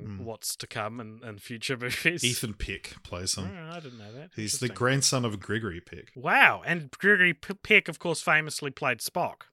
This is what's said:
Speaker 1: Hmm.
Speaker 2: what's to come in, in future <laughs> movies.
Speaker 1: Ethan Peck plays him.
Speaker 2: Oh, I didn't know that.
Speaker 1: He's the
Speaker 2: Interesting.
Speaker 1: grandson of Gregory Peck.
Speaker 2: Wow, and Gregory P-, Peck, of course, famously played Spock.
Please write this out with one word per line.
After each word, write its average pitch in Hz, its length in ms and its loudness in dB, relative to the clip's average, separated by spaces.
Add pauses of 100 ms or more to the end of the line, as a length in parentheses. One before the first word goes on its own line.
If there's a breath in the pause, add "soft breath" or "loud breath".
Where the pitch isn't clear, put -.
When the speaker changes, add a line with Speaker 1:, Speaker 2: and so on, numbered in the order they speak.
Speaker 1:
Hmm. 101 200 -8
Speaker 2:
what's 113 320 -6
to - 100 -12
come 113 340 -6
in, 110 240 -14
in 107 120 -12
future 120 400 -6
<laughs> 117 40 -10
movies. 160 420 0
Speaker 1:
Ethan 120 320 0
Peck - 480 -8
plays 92 320 -2
him. 92 180 -4
Speaker 2:
Oh, 165 220 -12
I 175 60 -12
didn't 123 180 -16
know 104 140 -16
that. 147 220 -16
Speaker 1:
He's 107 240 -2
the 127 60 -2
Speaker 2:
Interesting. 113 100 -2
Speaker 1:
grandson 131 500 4
of 104 140 -2
Gregory 101 420 -2
Peck. - 340 -16
Speaker 2:
Wow, 131 500 6
and 156 260 -2
Gregory 180 420 6
P-, - 220 -8
Peck, - 340 4
of 160 100 -8
course, 165 220 -2
famously 151 500 0
played 127 280 0
Spock. - 540 -4